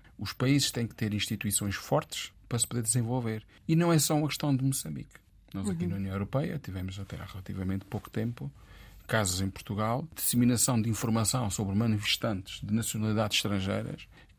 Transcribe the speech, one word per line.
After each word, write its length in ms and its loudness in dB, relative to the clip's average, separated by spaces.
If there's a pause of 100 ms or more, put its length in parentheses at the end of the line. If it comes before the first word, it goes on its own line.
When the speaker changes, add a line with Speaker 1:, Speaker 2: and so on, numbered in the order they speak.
(180)
Speaker 1:
Os 140 -6
países 380 4
têm 160 -2
que 80 -8
ter 180 -2
instituições 640 0
fortes 560 -2 (180)
para 100 -2
se 80 0
poder 160 -2
desenvolver. 600 0 (220)
E 80 4
não 180 6
é 60 8
só 180 4
uma 120 2
questão 260 0
de 100 2
Moçambique. 500 -2 (380)
Nós 160 -4
aqui 160 -2
Speaker 2:
Uhum. 60 0
Speaker 1:
na 60 -2
União 180 -4
Europeia 480 -2
tivemos 380 -6
até 160 -10
há 80 -10
relativamente 600 -4
pouco 220 -8
tempo 420 -4 (560)
casos 340 2
em 80 0
Portugal, 580 -2 (100)
disseminação 640 4
de 100 0
informação 600 0
sobre 260 -2
manifestantes 840 0
de 120 -2
nacionalidades 640 0
estrangeiras, 680 -2 (300)